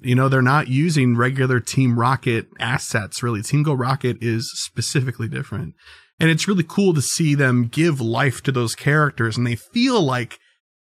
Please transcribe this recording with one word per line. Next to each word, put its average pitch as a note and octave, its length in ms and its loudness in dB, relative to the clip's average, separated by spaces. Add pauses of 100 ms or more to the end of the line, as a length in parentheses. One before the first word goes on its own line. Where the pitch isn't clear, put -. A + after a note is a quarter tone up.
you B2 120 0
know, C3 140 4
they're C3+ 140 2
not C3+ 260 2
using C3 480 2
regular C3 440 0
Team A#2+ 380 0
Rocket A#2+ 480 0 (140)
assets, A#2 640 -4
really. A#2 200 -2
Team D3 200 0
Go D3+ 100 0
Rocket B2 480 -2
is A#2 320 -4
specifically B2 760 -4
different. - 460 -8 (460)
And D#3+ 100 4
it's D#3+ 160 0
really F#3+ 180 2
cool G3 300 2
to C#3 80 2
see D3+ 320 0
them B2+ 340 2
give D3+ 320 0
life A#2+ 420 -2
to C#3 100 -2
those B2 220 -2
characters, C#3+ 640 0
and A#2+ 100 0
they A#2+ 100 -2
feel A#3+ 460 0
like B2+ 360 -4 (500)